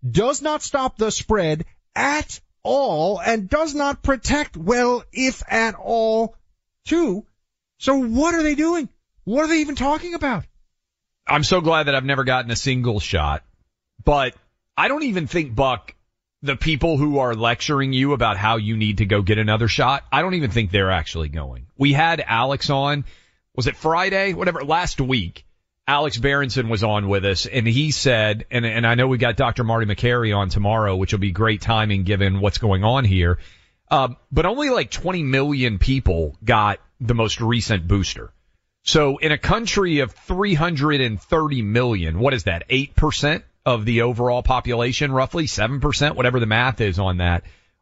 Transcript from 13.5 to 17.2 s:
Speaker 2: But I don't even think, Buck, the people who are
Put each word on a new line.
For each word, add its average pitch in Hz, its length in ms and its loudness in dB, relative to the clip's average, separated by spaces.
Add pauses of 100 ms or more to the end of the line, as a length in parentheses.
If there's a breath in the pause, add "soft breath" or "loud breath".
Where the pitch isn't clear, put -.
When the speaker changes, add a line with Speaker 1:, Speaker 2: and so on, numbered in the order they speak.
Speaker 2:
But 139 300 2 (420)
I 175 120 2
don't 294 160 -2
even 180 220 -2
think, 151 280 -4
Buck, 127 400 -2 (480)
the 139 140 -2
people 160 400 0
who 143 220 2
are 123 160 0